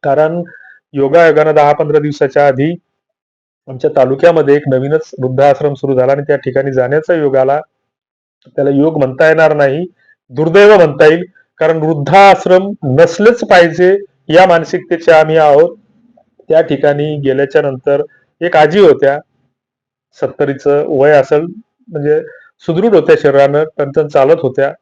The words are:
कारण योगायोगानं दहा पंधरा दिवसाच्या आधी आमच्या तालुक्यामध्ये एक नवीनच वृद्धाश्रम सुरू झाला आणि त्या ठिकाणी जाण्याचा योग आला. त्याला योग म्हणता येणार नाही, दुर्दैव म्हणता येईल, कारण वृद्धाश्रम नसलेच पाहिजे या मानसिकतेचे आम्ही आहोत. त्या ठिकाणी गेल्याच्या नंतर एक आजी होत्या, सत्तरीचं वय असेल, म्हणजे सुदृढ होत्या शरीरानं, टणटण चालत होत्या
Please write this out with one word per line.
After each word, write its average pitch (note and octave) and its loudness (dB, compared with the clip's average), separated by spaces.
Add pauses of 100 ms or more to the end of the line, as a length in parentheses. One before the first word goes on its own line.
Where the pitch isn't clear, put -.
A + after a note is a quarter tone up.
कारण D#3 -2 (500)
योगायोगानं D3+ 2
दहा D3 4
पंधरा D3+ -2
दिवसाच्या C#3+ -2
आधी C#3 -2 (920)
आमच्या C3+ -6
तालुक्यामध्ये C#3+ 0
एक D3 -2
नवीनच C#3 -4 (120)
वृद्धाश्रम C#3 -2
सुरू C#3 -6
झाला B2+ 0
आणि C#3 -4
त्या C#3+ -4
ठिकाणी C#3 -6
जाण्याचा C#3 -2
योग D3 -2
आला. C3+ 0 (840)
त्याला C#3 -4
योग D3 0
म्हणता C3 0
येणार D#3 2
नाही, D3 -2 (440)
दुर्दैव F3 4
म्हणता D#3 2
येईल, E3+ 2 (360)
कारण D#3+ 0
वृद्धाश्रम F3+ 2 (140)
नसलेच E3+ 2
पाहिजे F3+ 2 (320)
या F3+ 4
मानसिकतेचे E3+ -2
आम्ही D#3 2
आहोत. D3+ 2 (720)
त्या D#3+ 2
ठिकाणी D3 -2
गेल्याच्या C#3 -2
नंतर C#3+ -4 (380)
एक E3 -4
आजी D#3 2
होत्या, C#3+ 2 (1000)
सत्तरीचं C#3+ -4
वय C#3+ 0
असेल, D3+ 0 (420)
म्हणजे D3+ -4 (460)
सुदृढ G3 -2
होत्या D#3+ 2
शरीरानं, C#3 2 (140)
टणटण D3 -4
चालत D3 0
होत्या C#3 -4